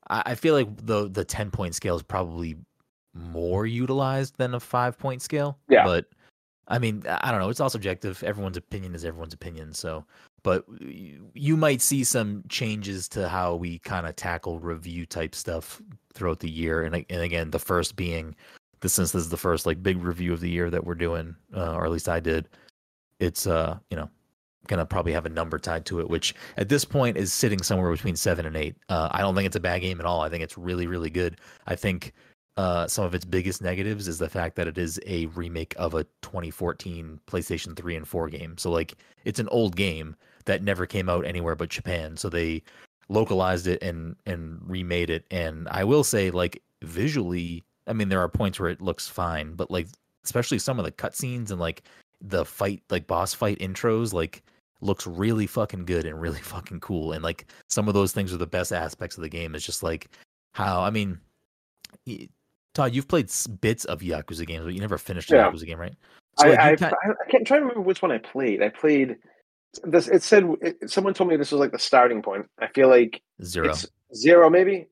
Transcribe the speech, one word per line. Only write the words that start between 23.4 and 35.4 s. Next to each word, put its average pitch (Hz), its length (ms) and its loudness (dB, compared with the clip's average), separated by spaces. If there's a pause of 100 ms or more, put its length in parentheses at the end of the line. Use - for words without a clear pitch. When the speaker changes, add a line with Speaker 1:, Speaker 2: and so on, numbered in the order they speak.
Speaker 1:
uh, 80 320 2 (120)
you 90 60 -6
know, 76 120 -8 (600)
gonna 85 180 0
probably 85 260 -2
have 80 140 -2
a 82 40 -6
number 80 280 -4
tied 82 280 -6
to 87 120 -4
it, 82 100 -4
which 85 260 -2 (220)
at 101 120 -2
this 139 160 2
point 123 320 0
is 95 160 -2
sitting 104 300 0
somewhere 92 280 2
between 85 240 -2
seven 82 320 0
and 78 100 -6
eight. 78 200 -4 (140)
Uh, 82 200 0
I 95 120 0
don't 98 120 2
think 98 120 2
it's 92 100 -2
a 104 40 0
bad 90 200 0
game 92 180 -4
at 82 80 -4
all. 87 140 0
I 78 80 -2
think 82 160 -6
it's - 140 -14
really, 87 280 -4
really 85 240 -4
good. 85 300 -2 (260)
I 90 80 -2
think, 92 380 -4 (440)
uh, 87 300 0
some - 180 -2
of 87 100 -4
its 87 100 -4
biggest 92 380 -4
negatives 98 460 -4
is 80 100 -6
the 82 100 -4
fact 85 280 -4
that 87 120 -2
it 80 100 -8
is 85 280 -4
a 85 200 -4
remake 82 520 -8